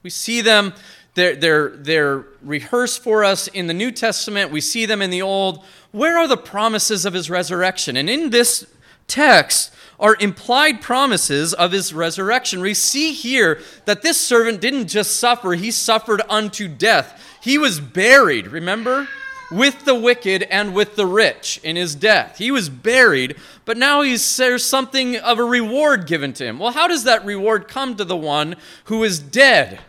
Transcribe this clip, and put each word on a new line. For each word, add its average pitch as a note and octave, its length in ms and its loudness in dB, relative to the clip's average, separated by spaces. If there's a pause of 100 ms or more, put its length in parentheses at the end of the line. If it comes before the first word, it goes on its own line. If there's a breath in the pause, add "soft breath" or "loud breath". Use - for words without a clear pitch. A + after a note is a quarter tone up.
We F3 60 -12
see A#3 300 -4
them, G#3 340 4 (400 loud breath)
they're, F3 200 2
they're, D3+ 360 2
they're C#3+ 540 -2 (160)
rehearsed D3+ 640 -4
for G#3+ 220 2
us G3 240 0
in F#3 180 -6
the E3 80 -4
New A3 160 -4
Testament. G3+ 640 -4
We D3+ 80 -4
see A3+ 260 -4
them G3+ 160 -2
in F#3 80 -2
the F3+ 120 -4
Old. F#3+ 420 -2 (260 loud breath)
Where D#4 260 0
are E4 120 2
the B3+ 80 2
promises G#3+ 680 -2
of F#3 100 -4
his E3+ 140 -6
resurrection? F3+ 680 -2
And C#3+ 120 -2
in C#4 220 -2
this A#3+ 340 2 (440 soft breath)
text, B3 680 4 (240 loud breath)
are G#3+ 200 4
implied B3 640 0
promises F#3+ 760 0
of F3 180 0
his F#3+ 220 -4
resurrection. F#3 680 -2
We G3+ 140 -2
see D4 380 -2
here A#3 480 0 (240 loud breath)
that G#3 180 -2
this D#4+ 180 0
servant A3+ 400 2
didn't A#3+ 280 -2
just - 280 -2
suffer, A#3+ 360 0
he F#3+ 180 -4
suffered A3 580 -2
unto G#3+ 400 -4
death. E3 540 0 (180 loud breath)
He C4+ 180 0
was G#3+ 220 0
buried, E3+ 680 4
remember? A3 600 -4 (420)
With B3+ 340 0
the C4+ 100 4
wicked A3+ 500 0
and G3 300 -2
with G3+ 220 0
the G3+ 100 0
rich F#3 560 0
in D#3+ 140 -6
his E3+ 180 -4
death. D3+ 440 2
He A#3 120 -4
was A3 180 0
buried, D3 680 2 (280 loud breath)
but A3+ 120 -4
now C#4+ 260 2
he's, B3+ 340 -2
there's B3 280 0
something C4 520 -2
of A3+ 220 0
a A#3+ 60 0
reward A#3+ 640 0
given C#3+ 280 -4
to C3 100 -10
him. A#2 140 -8
Well, A#3 140 -2
how D#4+ 160 2
does D4+ 160 -2
that A3+ 200 2
reward G3+ 440 -2
come C4 280 -6
to G3+ 80 -6
the F3+ 120 -4
one D3+ 400 -2 (280 loud breath)
who G#3+ 200 -2
is F#3 140 -2
dead? D3 720 2